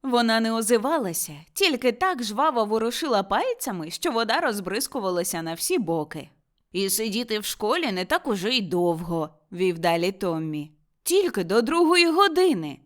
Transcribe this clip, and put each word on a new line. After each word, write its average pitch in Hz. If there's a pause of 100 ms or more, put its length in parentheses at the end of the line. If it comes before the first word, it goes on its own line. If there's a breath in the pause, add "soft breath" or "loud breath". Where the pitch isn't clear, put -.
Вона 233
не 226
озивалася, 226 (200)
тільки 254
так 285
жваво 233
ворушила 226
пальцями, 196
що -
вода 226
розбризкувалася 190
на 165
всі 349
боки. 160 (440)
«І 190
сидіти 220
в 208
школі 262
не 185
так 302
уже 208
й 254
довго», 170 (220)
вів 180
далі 170
Томмі. 160 (300)
«Тільки 339
до 202
другої 339
години». 311